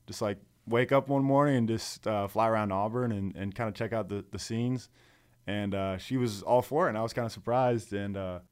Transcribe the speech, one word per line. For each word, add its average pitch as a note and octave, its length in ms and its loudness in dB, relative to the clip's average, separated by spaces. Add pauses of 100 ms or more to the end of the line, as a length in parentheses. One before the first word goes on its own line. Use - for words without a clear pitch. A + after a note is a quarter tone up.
just, F2+ 120 -10
like, G2+ 180 -2 (280)
wake A#2+ 240 2
up C#3 180 6
one C#3 140 2
morning C#3 340 4
and A#2 120 2
just, - 400 -4
uh, G#2 180 0
fly A2 220 2
around G#2+ 240 2
Auburn A2+ 400 0
and, G2 240 -4
and G2 180 -6
kinda A2+ 160 -2
check G#2+ 220 -4
out G#2+ 160 -2
the, G2+ 240 -4
the F#2+ 80 -8
scenes." A#2+ 480 -4 (560)
And, G2+ 300 -2
uh, G2 240 -2
she B2+ 180 -4
was A2 280 -2
all B2 180 4
for D#3 240 0
it, C3+ 40 2
and G#2+ 80 -2
I A2 40 -2
was A2+ 100 -4
kinda A#2 160 -4
surprised. A#2+ 640 0
And, G2+ 240 -4
uh, F#2 240 -6 (120)